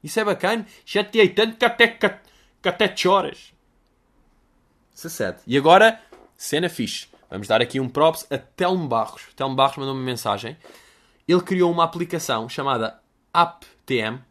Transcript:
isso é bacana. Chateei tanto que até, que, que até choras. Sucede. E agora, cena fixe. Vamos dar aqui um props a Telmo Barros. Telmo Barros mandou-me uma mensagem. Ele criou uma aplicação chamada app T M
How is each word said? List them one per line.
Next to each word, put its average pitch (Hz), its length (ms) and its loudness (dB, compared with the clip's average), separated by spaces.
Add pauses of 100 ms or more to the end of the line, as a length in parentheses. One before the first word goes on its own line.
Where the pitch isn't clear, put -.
isso 151 160 -4
é 220 40 0
bacana. 208 420 -2 (200)
Chateei 208 440 2
tanto 220 280 0
que 247 80 0
até, 233 220 4
que, 220 220 -2 (520)
que - 80 -2
até 202 260 0
choras. 185 580 0 (1400)
Sucede. 101 520 -8
E 117 120 -4
agora, 185 440 6 (340)
cena 165 340 -4
fixe. - 380 -8 (220)
Vamos 101 180 -12
dar 110 140 4
aqui 120 180 -2
um 131 80 -2
props 156 440 0
a 135 60 -4
Telmo 180 500 -4
Barros. 113 340 -4 (140)
Telmo 135 200 -6
Barros 135 220 0
mandou-me 135 240 -6
uma 127 40 -8
mensagem. 113 520 -6 (680)
Ele 175 140 2
criou 180 300 0
uma 170 120 0
aplicação 165 680 -4
chamada 131 500 -4 (340)
app 170 320 0 (200)
T 131 120 -2
M 113 220 -4 (100)